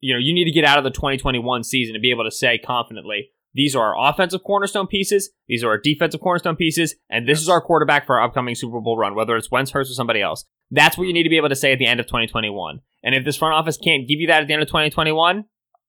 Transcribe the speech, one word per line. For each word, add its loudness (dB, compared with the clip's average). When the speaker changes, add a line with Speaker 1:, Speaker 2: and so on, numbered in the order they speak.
Speaker 1:
You 0
know, 0
you 0
need 2
to -2
get 4
out 6
of 2
the 0
twenty -2
twenty-one -2
season -2
to -6
be 2
able 0
to -2
say 0
confidently, -6
"These 0
are 2
our 2
offensive -2
cornerstone -2
pieces, -2
these -2
are 0
our 2
defensive 0
cornerstone 0
pieces, -2
and -4
this 4
Speaker 2:
Yes. -4
Speaker 1:
is -4
our 6
quarterback 2
for 2
our 2
upcoming -4
Super -8
Bowl -2
run," 0
whether 0
it's -4
Wentz, -2
Hurts, -2
or -10
somebody -2
else. -4
That's 2
what -2
you -2
need 2
to 2
be 4
able 2
to 0
say 2
at 0
the 2
end 2
of -2
twenty -2
twenty-one. -6
And 0
if 0
this -2
front 0
office 0
can't -2
give 0
you -2
that 4
at -6
the 0
end 0
of -4
twenty 0
twenty-one, 0